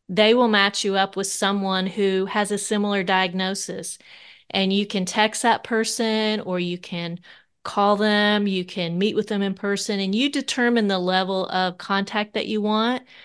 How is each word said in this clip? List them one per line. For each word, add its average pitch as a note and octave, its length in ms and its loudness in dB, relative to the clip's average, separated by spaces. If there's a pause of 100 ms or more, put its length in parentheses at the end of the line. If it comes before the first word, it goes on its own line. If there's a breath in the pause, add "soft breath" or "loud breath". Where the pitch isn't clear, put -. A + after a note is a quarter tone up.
they G#3+ 260 6
will B3 140 4
match G3+ 360 2
you G3 100 0
up G3 220 0
with G3 100 -2
someone F#3+ 600 -2
who F#3+ 400 0
has G#3 260 -2
a G3+ 60 -2
similar G3+ 440 0
diagnosis. F#3 960 -2 (520 loud breath)
And F#3+ 220 2
you G3+ 140 2
can G3+ 180 -2
text G#3+ 380 0
that A#3 220 2
person, A3 760 0
or F3+ 200 -4
you F3 180 -4
can E3+ 400 -8 (460 soft breath)
call G3+ 320 2
them, G#3 500 2
you F#3+ 180 -2
can F3 320 -6
meet G3+ 200 0
with G#3 100 0
them G3+ 160 -2
in G3 120 -2
person, G3+ 440 -4
and F#3+ 160 -2
you C4 160 0
determine A#3+ 560 0
the F#3+ 140 2
level F#3 460 0
of F#3 320 -2
contact G3+ 560 -4
that A3 120 -2
you G#3+ 160 -2
want. A3 400 0 (220 loud breath)